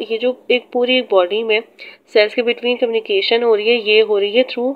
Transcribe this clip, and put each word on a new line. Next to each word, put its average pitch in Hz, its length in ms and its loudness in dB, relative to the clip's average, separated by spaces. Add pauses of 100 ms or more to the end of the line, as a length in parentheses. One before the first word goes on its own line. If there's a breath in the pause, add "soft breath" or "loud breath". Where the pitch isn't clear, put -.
(120)
ये 226 60 -2
जो 247 340 -4
एक 247 220 0
पूरी 247 280 0
बॉडी 214 420 0
में 220 200 0 (500 loud breath)
cells 208 200 2
के 254 80 0
between 240 400 -4
communication 226 640 0
हो 226 120 4
रही 208 120 -2
है, 240 80 4
ये 214 260 2
हो 208 180 0
रही 202 120 -2
है 247 140 4
through 254 300 -4